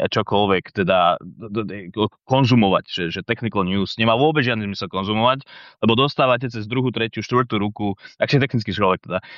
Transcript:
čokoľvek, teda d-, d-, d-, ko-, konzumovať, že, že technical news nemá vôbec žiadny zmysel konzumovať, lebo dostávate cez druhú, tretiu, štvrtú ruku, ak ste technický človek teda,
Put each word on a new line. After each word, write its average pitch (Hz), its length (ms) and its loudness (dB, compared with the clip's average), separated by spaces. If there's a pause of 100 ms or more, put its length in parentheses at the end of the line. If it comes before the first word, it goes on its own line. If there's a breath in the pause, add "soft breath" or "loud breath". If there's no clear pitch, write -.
čokoľvek, 101 640 0
teda 90 480 2
d-, 95 320 -14
d-, 104 160 -6
d-, 95 200 -12 (100)
ko-, 107 180 -2 (160)
konzumovať, 117 600 4
že, 90 180 -6
že 85 160 -8
technical 104 400 -4
news 95 320 -4
nemá 113 240 2
vôbec 151 240 2
žiadny 110 240 -2
zmysel 95 240 -8
konzumovať, 110 560 0 (320 loud breath)
lebo 113 160 4
dostávate 127 560 2
cez 107 160 -8
druhú, 127 240 -2
tretiu, 113 320 -4
štvrtú 123 320 0
ruku, 104 400 -2 (240 loud breath)
ak 113 80 0
ste 135 140 2
technický 117 340 -2
človek 92 300 0
teda, 90 120 -4 (200 loud breath)